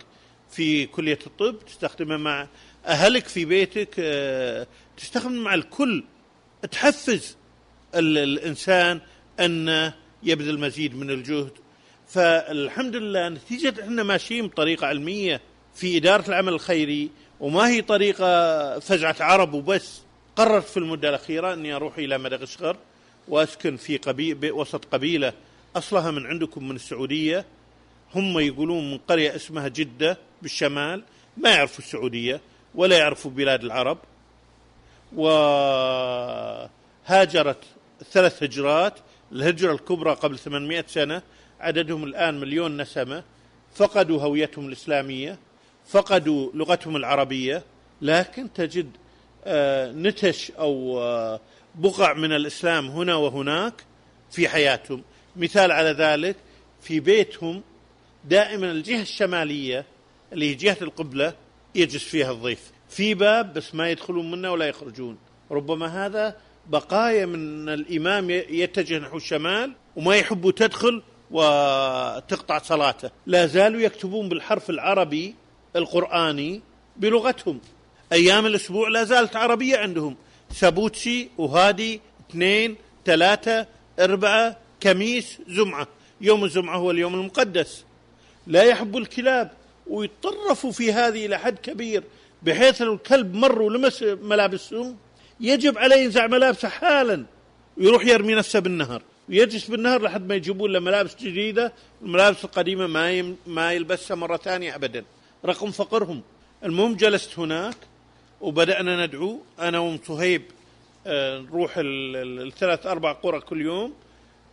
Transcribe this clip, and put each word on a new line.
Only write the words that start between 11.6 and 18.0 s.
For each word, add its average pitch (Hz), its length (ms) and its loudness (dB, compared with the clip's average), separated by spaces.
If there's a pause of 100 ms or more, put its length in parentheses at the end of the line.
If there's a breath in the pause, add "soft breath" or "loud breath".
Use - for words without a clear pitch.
فالحمد 165 880 0
لله، 196 340 -2
نتيجة 240 440 -4 (100)
إحنا 226 200 -4
ماشيين 208 440 -2
بطريقة 156 400 0
علمية 156 540 -4 (340)
في 180 220 -2
إدارة 185 300 4
العمل 185 260 0
الخيري، 151 560 -2 (300 soft breath)
وما 165 280 2
هي 240 140 2
طريقة 175 1000 2